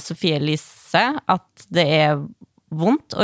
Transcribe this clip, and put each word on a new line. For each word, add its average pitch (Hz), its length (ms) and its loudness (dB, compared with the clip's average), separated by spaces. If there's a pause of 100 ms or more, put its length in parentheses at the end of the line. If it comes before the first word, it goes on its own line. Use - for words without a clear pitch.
Sophie 165 320 0
Elise 151 720 -2 (260)
at - 400 -4
det 170 160 2 (140)
er 151 180 2 (540)
vondt, 180 420 0
og 208 80 0